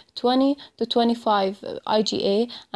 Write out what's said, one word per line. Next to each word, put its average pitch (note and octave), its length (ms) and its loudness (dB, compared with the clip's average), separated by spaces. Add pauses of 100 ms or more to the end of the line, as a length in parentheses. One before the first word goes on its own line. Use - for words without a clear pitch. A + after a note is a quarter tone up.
(200)
twenty C4 360 2 (220)
to A#3 80 -2
twenty-five A#3 680 0 (320)
I G#3+ 160 2
G G#3 100 -4 (120)
A, G#3 240 2 (280)